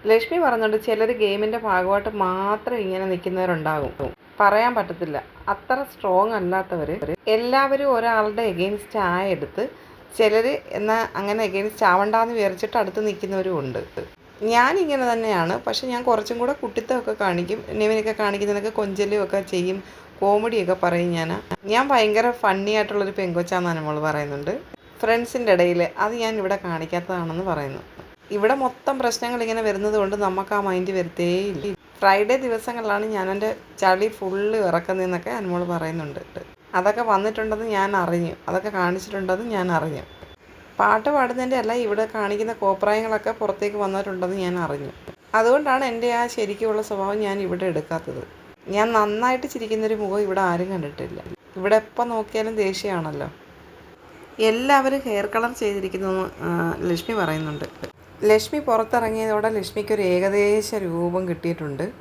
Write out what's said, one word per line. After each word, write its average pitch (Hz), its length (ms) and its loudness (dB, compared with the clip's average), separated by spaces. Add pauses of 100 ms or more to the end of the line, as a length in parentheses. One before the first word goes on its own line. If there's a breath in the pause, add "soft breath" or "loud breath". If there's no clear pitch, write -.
ലക്ഷ്മി 226 320 4
പറയുന്നുണ്ട്, 226 460 2
"ചിലര് 220 280 2
ഗെയിമിൻ്റെ 214 460 0
ഭാഗമായിട്ട് 202 500 2
മാത്രം 202 680 -2
ഇങ്ങനെ 190 300 -2
നിൽക്കുന്നവരുണ്ടാകും. 175 880 0 (480)
പറയാൻ 214 340 6
പറ്റത്തില്ല. 170 480 -4 (260)
അത്ര 254 440 -2
സ്ട്രോങ് 196 400 2
അല്ലാത്തവര്." 180 840 -2 (120)
എല്ലാവരും 269 680 4
ഒരാളുടെ 220 580 2
against 196 440 -2
ആയെടുത്ത് 185 720 0 (500 loud breath)
ചിലര് 226 400 4 (120)
എന്നാ 220 440 -2
അങ്ങനെ 208 340 -2
against 202 360 -2
ആവണ്ടാന്ന് 214 500 4
വിചാരിച്ചിട്ട് 202 420 0
അടുത്ത് 214 300 -2
നിൽക്കുന്നവരും 190 520 -2
ഉണ്ട്. 123 260 -4 (580)
ഞാനിങ്ങനെ 262 680 2
തന്നെയാണ്. 220 540 0
പക്ഷേ 226 200 -4
ഞാൻ 247 160 -4
കുറച്ചും 233 360 0
കൂടെ 247 140 0
കുട്ടിത്തമൊക്കെ 240 680 -2
കാണിക്കും. 180 480 -2
നിവിനൊക്കെ 214 500 0
കാണിക്കുന്നതൊക്കെ 202 520 0
കൊഞ്ചലും 202 540 0
ഒക്കെ 196 160 0
ചെയ്യും. 185 420 -2 (380 loud breath)
കോമഡിയൊക്കെ 202 640 2
പറയും 175 300 2
ഞാൻ. 170 300 -2 (220)
ഞാൻ 233 240 2
ഭയങ്കര 226 420 4
ഫണ്ണി 202 400 0
ആയിട്ടുള്ളൊരു 208 480 0
പെങ്കൊച്ചാന്ന് 175 520 0
അനുമോള് 151 300 -2
പറയുന്നുണ്ട്. 147 600 -2 (400)
ഫ്രണ്ട്സിൻ്റെ 233 520 2
ഇടയിൽ 175 360 4 (100)
അത് 214 160 0
ഞാൻ 220 240 -2
ഇവിടെ 196 260 0
കാണിക്കാത്തതാണെന്ന് 175 800 -4
പറയുന്നു. 147 380 -4 (480)
ഇവിടെ 208 240 2
മൊത്തം 262 440 -2
പ്രശ്നങ്ങൾ 240 440 -2
ഇങ്ങനെ 226 200 -2
വരുന്നത് 208 360 0
കൊണ്ട് 196 180 0
നമുക്ക് 196 380 -2
ആ 202 60 2
മൈൻഡ് 185 320 0
വരത്തേയില്ല. 180 840 -2 (240)
ഫ്രൈഡേ 208 380 4
ദിവസങ്ങളിലാണ് 226 720 -2
ഞാൻ 196 240 -2
എൻ്റെ 202 260 -2 (220)
ചളി 190 300 4
ഫുള്ള് 202 480 -2
ഇറക്കുന്നതെന്നൊക്കെ 185 720 0
അനുമോള് 180 340 -2
പറയുന്നുണ്ട്. 160 560 -4 (540)
അതൊക്കെ 208 280 2
വന്നിട്ടുണ്ടെന്ന് 220 600 0
ഞാൻ 202 320 0
അറിഞ്ഞു. 175 380 0 (140)
അതൊക്കെ 185 200 -2
കാണിച്ചിട്ടുണ്ടെന്ന് 190 760 -2
ഞാൻ 190 280 -2
അറിഞ്ഞു. 156 300 0 (760)
പാട്ട് 214 300 4
പാടുന്നതിൻ്റെ 254 480 0
അല്ല, 220 160 0
ഇവിടെ 220 420 0
കാണിക്കുന്ന 214 380 -2
കോപ്രായങ്ങളൊക്കെ 214 760 0
പുറത്തേക്ക് 208 460 -2
വന്നിട്ടുണ്ടെന്ന് 196 600 -2
ഞാൻ 180 220 -2
അറിഞ്ഞു. 143 320 -4 (440)
അതുകൊണ്ടാണ് 262 500 4
എൻ്റെ 233 300 -2
ആ 240 120 0
ശരിക്കുമുള്ള 214 560 -2
സ്വഭാവം 202 380 -2
ഞാൻ 202 200 -2
ഇവിടെ 180 240 -2
എടുക്കാത്തത്. 156 840 -6 (220)
ഞാൻ 214 240 2
നന്നായിട്ട് 226 540 2
ചിരിക്കുന്നൊരു 220 480 -2
മുഖം 208 260 -2
ഇവിടെ 196 200 0
ആരും 180 300 0
കണ്ടിട്ടില്ല. 147 500 -6 (360)
ഇവിടെ 202 200 4
എപ്പം 226 320 0
നോക്കിയാലും 220 480 -4
ദേഷ്യമാണല്ലോ. 180 720 -2 (1120)
എല്ലാവരും 262 640 4
ഹെയർ 208 220 0
കളർ 226 260 0
ചെയ്തിരിക്കുന്നു 196 560 -4
എന്ന്, 185 220 -2 (100)
ആ, 170 400 0
ലക്ഷ്മി 175 340 -2
പറയുന്നുണ്ട്. 156 500 -2 (600)
ലക്ഷ്മി 214 340 4
പുറത്തിറങ്ങിയതോടെ 220 880 2
ലക്ഷ്മിക്കൊരു 208 540 -2
ഏകദേശ 202 720 2
രൂപം 175 540 -2
കിട്ടിയിട്ടുണ്ട്. 165 720 -4